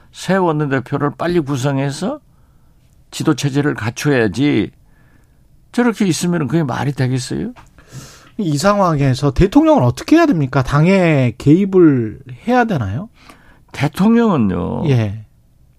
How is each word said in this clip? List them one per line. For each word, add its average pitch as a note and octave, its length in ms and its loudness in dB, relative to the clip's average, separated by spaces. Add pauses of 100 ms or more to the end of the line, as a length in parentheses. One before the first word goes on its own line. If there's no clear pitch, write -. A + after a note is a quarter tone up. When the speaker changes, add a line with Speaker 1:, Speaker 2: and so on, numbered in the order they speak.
(120)
Speaker 1:
새 - 240 -4
원내대표를 D3 800 -2
빨리 F3 220 -2
구성해서 C#3 800 -4 (920)
지도체제를 C#3+ 640 -2
갖춰야지. A#2 1000 -2 (1000)
저렇게 A#3 340 0
있으면 E3+ 420 -2
그게 D#3+ 160 0
말이 B2 280 -4
되겠어요? C3+ 640 -4 (840)
Speaker 2:
이 D#3 200 -2
상황에서 D3 760 0
대통령은 C4 520 4
어떻게 B2 320 0
해야 E4+ 100 6
됩니까? D3 380 0
당에 D#3 760 2
개입을 D#3+ 800 4 (280)
해야 B3 180 2
되나요? C#3+ 440 -4 (640)
Speaker 1:
대통령은요. C#3+ 1160 0
Speaker 2:
예. A2 360 -2 (540)